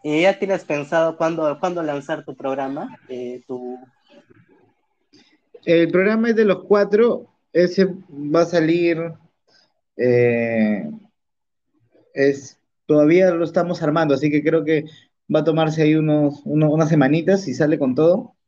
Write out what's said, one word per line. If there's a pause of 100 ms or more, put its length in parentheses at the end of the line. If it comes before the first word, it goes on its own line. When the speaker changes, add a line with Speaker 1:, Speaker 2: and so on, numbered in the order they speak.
Speaker 1:
¿Y
ya
tienes
pensado
cuándo,
cuándo
lanzar
tu
programa? (140)
Eh,
tu (1900)
Speaker 2:
El
programa
es
de
los
cuatro, (200)
ese (240)
va
a
salir, (840)
eh, (1300)
es, (260)
todavía
lo
estamos
armando,
así
que
creo
que (480)
va
a
tomarse
ahí
unos,
uno-,
unas
semanitas
y
sale
con
todo. (120)